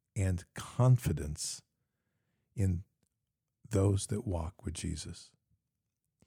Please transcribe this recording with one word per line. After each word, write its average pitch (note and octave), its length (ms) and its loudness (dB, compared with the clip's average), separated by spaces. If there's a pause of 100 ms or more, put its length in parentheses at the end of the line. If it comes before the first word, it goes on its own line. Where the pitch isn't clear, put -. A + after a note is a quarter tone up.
(160)
and F#2 300 0 (100)
confidence E2 1080 0 (920)
in F#2 280 0 (840)
those G2 380 4
that G#2 200 -4
walk E2 360 -4
with D#2+ 120 -6
Jesus. E2 560 -8 (960)